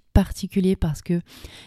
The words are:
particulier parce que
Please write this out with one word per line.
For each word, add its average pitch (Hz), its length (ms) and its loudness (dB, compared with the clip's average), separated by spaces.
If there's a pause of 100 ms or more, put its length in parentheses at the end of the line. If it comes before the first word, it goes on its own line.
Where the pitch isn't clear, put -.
(140)
particulier 190 640 0
parce 156 240 -4
que 175 180 -2 (480)